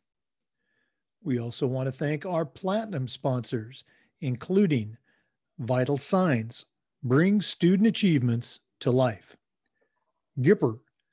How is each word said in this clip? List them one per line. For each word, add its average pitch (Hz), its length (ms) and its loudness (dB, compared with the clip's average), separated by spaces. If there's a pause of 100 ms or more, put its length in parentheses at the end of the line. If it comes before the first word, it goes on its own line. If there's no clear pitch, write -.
(1200)
We 131 160 -2
also 117 260 -6
want 131 220 -2
to 135 40 -4
thank 147 320 -4
our 170 220 -2
platinum 190 640 -6
sponsors, 123 760 -6 (360)
including 135 720 0 (640)
Vital 127 400 0
Signs, 135 680 0 (360)
bring 170 400 4
student 185 460 2
achievements 135 720 0 (220)
to 127 100 0
life. 123 440 0 (1040)
Gipper, 127 380 4 (360)